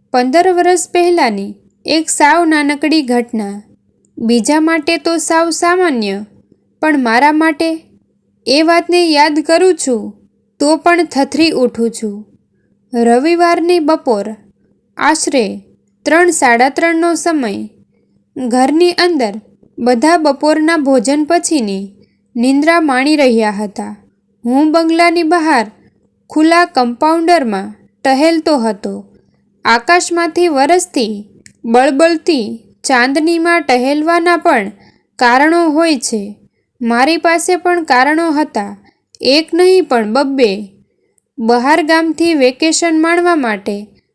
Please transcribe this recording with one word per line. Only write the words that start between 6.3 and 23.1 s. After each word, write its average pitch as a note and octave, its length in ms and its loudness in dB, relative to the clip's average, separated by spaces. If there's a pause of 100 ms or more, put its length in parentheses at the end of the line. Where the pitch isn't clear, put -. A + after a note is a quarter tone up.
પણ D#4 180 0
મારા B3 320 2
માટે D#4+ 520 -2 (640)
એ C#4 140 2
વાતને E4+ 440 2
યાદ D4+ 420 2
કરું E4+ 280 2
છું G#3+ 540 -6 (300)
તો D4+ 180 2
પણ E4+ 260 2
થથરી C#4 480 -2
ઉઠું A#3 400 -2
છું. G#3+ 480 -12 (540)
રવિવારની E4+ 840 2
બપોર, C4 560 -2 (640)
આશરે C4 640 -2 (440)
ત્રણ, E4+ 240 2
સાડા B3+ 400 2
ત્રણનો E4 460 -2
સમય. A#3 540 -4 (800)
ઘરની C#4+ 440 2
અંદર D#4 420 -2 (460)
બધા B3 380 2
બપોરના D#4 600 0
ભોજન C4+ 460 0
પછીની B3 720 -4 (400)
નિંદ્રા C#4+ 440 2
માણી C#4+ 360 0